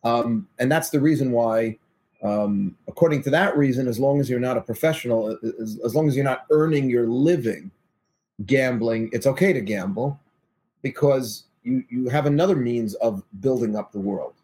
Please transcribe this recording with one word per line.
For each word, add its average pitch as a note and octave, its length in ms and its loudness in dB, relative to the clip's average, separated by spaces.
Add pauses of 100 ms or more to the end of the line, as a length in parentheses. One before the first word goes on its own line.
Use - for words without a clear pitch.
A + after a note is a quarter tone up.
Um, A#2 440 0 (100)
and C3 120 2
that's D#3+ 200 0
the D3 100 2
reason C#3 320 2
why, A2+ 460 0 (440)
um, G#2 540 0 (120)
according D3+ 340 0
to C#3 80 -2
that F3 260 2
reason, C3 320 0
as A2+ 100 -4
long C#3 220 2
as B2 100 -2
you're B2 100 0
not B2+ 160 -2
a A2+ 40 0
professional, A#2 760 -2 (240)
as, A2 240 -8
as A#2 100 -2
long D3+ 140 2
as C3+ 60 2
you're C#3 100 0
not C3 260 -2
earning D3+ 380 4
your A#2+ 200 2
living B2 640 0 (760)
gambling, A2+ 680 0
it's A#2+ 140 -2
okay F3+ 260 2
to C#3 80 0
gamble G#2 580 -4 (640)
because C3+ 600 0 (180)
you, B2+ 260 -2
you B2 200 -4
have C#3+ 180 0
another D#3+ 300 4
means A#2+ 400 -2
of G#2 260 -2 (180)
building A#2+ 360 0
up G#2 160 -8
the G#2 80 -8
world F#2+ 440 -4